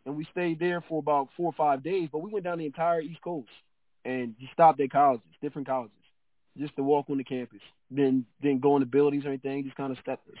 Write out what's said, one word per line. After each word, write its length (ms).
and 100
we 160
stayed 260
there 300
for 100
about 380
four 100
or 60
five 300
days, 300
but 60
we 120
went 140
down 140
the 80
entire 340
East 220
Coast 260
and 360
just 120
stopped 280
at 100
colleges, 360
different 260
colleges, 240
just 180
to 60
walk 280
on 80
the 60
campus. 360
Then, 340
then 180
go 160
in 40
the 60
buildings 380
or 40
anything, 360
just 120
kinda 240
step, 200